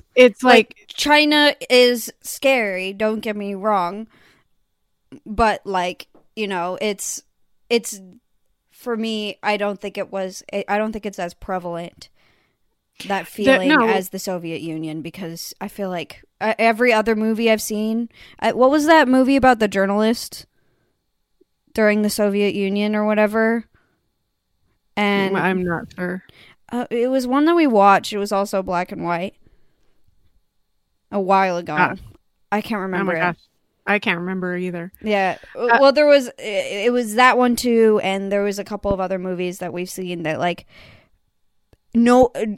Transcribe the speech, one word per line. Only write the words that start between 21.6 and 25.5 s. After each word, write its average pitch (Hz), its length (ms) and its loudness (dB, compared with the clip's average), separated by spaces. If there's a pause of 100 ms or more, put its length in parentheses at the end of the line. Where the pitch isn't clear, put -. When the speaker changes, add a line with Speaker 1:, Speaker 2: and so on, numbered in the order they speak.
Speaker 2:
during 214 280 2
the 208 80 0
Soviet 202 460 0
Union 202 400 -2
or 214 100 0
whatever? 220 600 0 (1300)
And 202 420 0
Speaker 1:
I'm 180 260 0